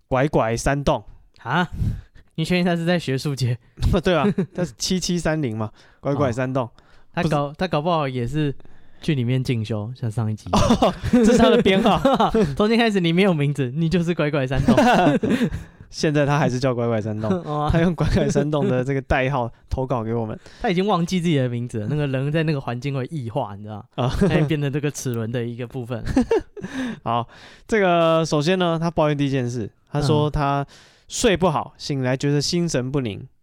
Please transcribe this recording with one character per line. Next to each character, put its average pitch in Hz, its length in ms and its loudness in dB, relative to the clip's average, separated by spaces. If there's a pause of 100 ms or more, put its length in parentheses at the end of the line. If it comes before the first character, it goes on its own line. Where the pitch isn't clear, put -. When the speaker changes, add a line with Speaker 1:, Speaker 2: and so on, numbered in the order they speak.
Speaker 1:
拐 131 200 2
拐 117 280 0
山 139 260 0
洞。 135 220 0 (380)
Speaker 2:
啊？ 156 260 0 (680)
你 160 80 -2
确 180 120 0
定 175 80 2
他 180 100 2
是 165 120 -2
在 175 120 2
学 135 200 -2
术 143 160 -4
界？ 123 240 -2 (180)
Speaker 1:
<laughs> - 260 2
对 185 120 4
啊， 156 120 2 (280)
他 180 100 -4
是 - 140 -6
七 185 200 -2
七 175 200 -2
三 156 240 -2
零 113 120 -4
嘛， 110 160 -4 (300)
拐 139 140 -2
拐 139 180 0
山 131 180 -4
洞。 131 140 -2
Speaker 2:
哦。 110 60 -10 (420)
他 170 120 -4
搞， 147 240 0
Speaker 1:
不 - 20 -14
是。 151 80 -18
Speaker 2:
他 185 100 -2
搞 156 140 -2
不 175 80 -2
好 156 180 0
也 123 180 -4
是 147 280 -2 (480)
去 165 120 0
里 127 100 0
面 127 200 0
进 120 180 -2
修， 107 320 -6
像 117 160 -6
上 107 220 -2
一 - 20 -4
集。 - 180 -12
Speaker 1:
哦， - 420 4 (180)
这 240 140 6
是 240 100 6
他 226 140 6
的 220 100 6
编 196 220 4
号。 190 160 4 (380)
Speaker 2:
<laughs> 151 200 0
从 208 100 2
今 214 40 2
天 226 80 2
开 233 120 4
始 202 80 0
你 165 140 2
没 175 80 2
有 196 140 4
名 147 180 0
字， 135 240 -2
你 165 100 0
就 170 160 2
是 170 120 -2
拐 151 160 0
拐 139 160 0
山 131 160 -2
洞。 214 140 4
Speaker 1:
<laughs> 294 60 6 (1120)
现 160 180 0
在 147 140 2
他 143 100 2
还 139 140 2
是 127 80 -2
叫 127 160 0
拐 117 140 0
拐 113 120 0
山 107 200 -4
洞， 110 180 -2
Speaker 2:
<laughs> 165 80 -12
哦 147 160 -4
啊。 151 80 -2
Speaker 1:
他 170 100 2
用 170 140 2
拐 151 100 -2 (120)
拐 151 120 2
山 143 220 0
洞 139 180 0
的 127 140 0
这 135 100 -2
个 135 100 -2
代 131 280 0
号 123 180 -2 (220)
投 131 160 -4
稿 127 160 -2
给 113 100 -4
我 117 140 -4
们。 107 100 -10 (240)
Speaker 2:
他 - 80 -2
已 185 60 2
经 180 100 2
忘 180 220 2
记 185 140 -2
自 170 80 0
己 156 80 4
的 127 120 2
名 120 200 -6
字 120 100 -6
了， 104 100 -4
那 127 60 -2
个 151 140 0
人 135 240 -2
在 160 100 0
那 156 100 0
个 143 80 -2
环 123 180 -6
境 135 140 -6
会 131 200 -4
异 123 180 -6
化， 107 240 -4
你 101 80 -14
知 104 60 -14
道 107 80 -12
吗？ 101 80 -14 (100)
Speaker 1:
啊。 123 140 0
Speaker 2:
他 165 260 2
已 165 40 4
经 151 100 2
变 151 120 0
成 139 120 -2
这 147 80 -2
个 143 100 -2
齿 127 240 -6
轮 113 160 -4
的 120 140 -4
一 120 120 -8
个 123 120 -8
部 123 180 -10
分。 117 160 -8 (480)
Speaker 1:
<laughs> 247 540 -10
好， 117 200 -2 (440)
这 226 100 0
个 165 480 4
首 151 160 0
先 185 160 2
呢， 170 180 0
他 165 140 -2
抱 156 160 0
怨 151 100 0
第 143 80 0
一 135 60 0
件 127 180 -2
事， 120 220 -6 (180)
他 147 140 -2
说 147 260 2
他 139 380 -2 (400)
睡 202 300 2
不 175 120 2
好， 127 280 -4
Speaker 2:
嗯。 - 20 -20
Speaker 1:
醒 135 240 -4
来 127 140 0
觉 143 160 0
得 143 100 2
心 170 260 -2
神 131 220 -2
不 143 100 -2
宁， 110 240 -6 (180)